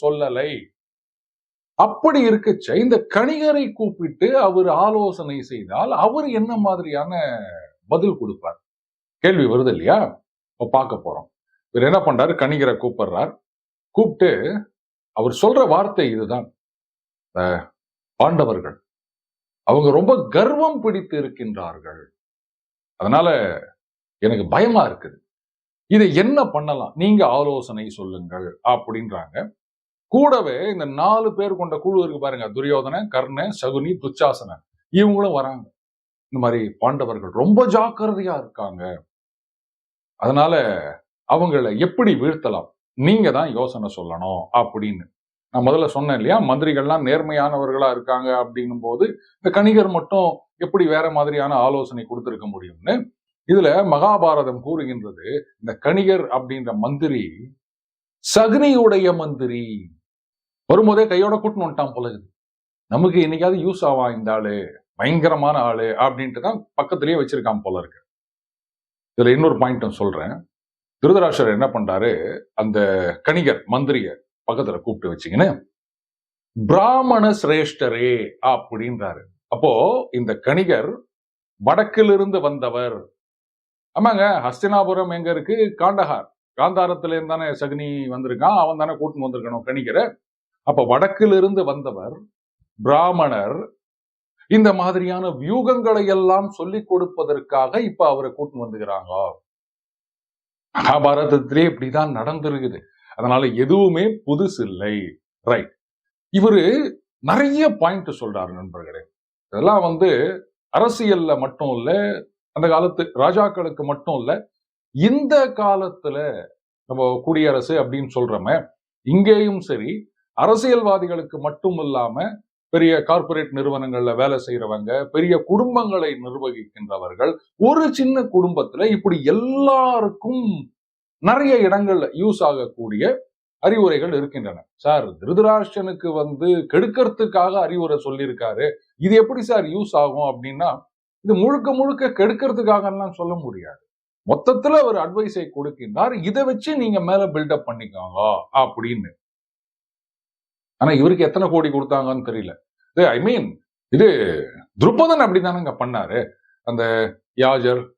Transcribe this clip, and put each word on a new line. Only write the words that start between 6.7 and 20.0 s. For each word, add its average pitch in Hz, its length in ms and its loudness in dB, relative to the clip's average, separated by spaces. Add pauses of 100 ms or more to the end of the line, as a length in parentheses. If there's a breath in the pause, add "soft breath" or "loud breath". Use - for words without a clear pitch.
பதில் 165 300 0
கொடுப்பார்? 95 440 -10 (540)
கேள்வி 170 280 2
வருது 123 240 2
இல்லையா? 135 540 0 (300)
இப்ப - 180 -10
பார்க்க 120 260 0
போறோம். 87 320 -12 (420)
இவர் 127 220 2
என்ன 196 60 4
பண்றாரு? 151 360 2
கணிகரை 139 420 0
கூப்பிடுறார். 107 600 -4 (540)
கூப்பிட்டு 185 840 0 (440)
அவர் 120 260 -2
சொல்ற 247 260 6
வார்த்தை 165 420 0
இதுதான். 113 440 -6 (840)
"அஹ், 90 340 -2 (420)
பாண்டவர்கள் 120 640 0 (840)
அவங்க 143 280 4
ரொம்ப 185 380 4